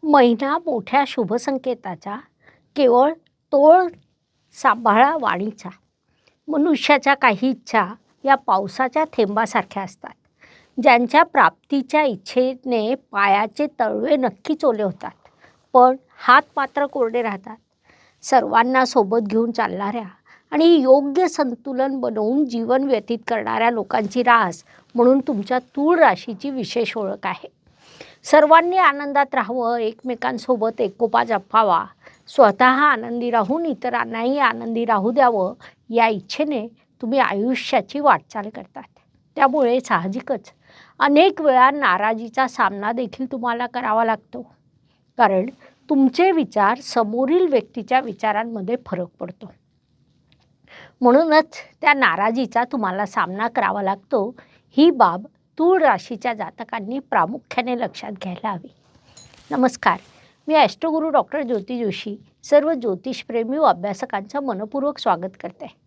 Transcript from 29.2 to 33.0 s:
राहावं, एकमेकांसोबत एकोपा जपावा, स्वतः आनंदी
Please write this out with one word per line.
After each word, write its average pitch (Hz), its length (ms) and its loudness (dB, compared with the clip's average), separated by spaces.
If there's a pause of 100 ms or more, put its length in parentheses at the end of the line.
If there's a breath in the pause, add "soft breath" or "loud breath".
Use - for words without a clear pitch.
राहावं, 240 440 -4
एकमेकांसोबत 233 1000 -4
एकोपा 226 440 -2
जपावा, 202 600 0 (440 soft breath)
स्वतः 254 540 4
आनंदी 240 480 -2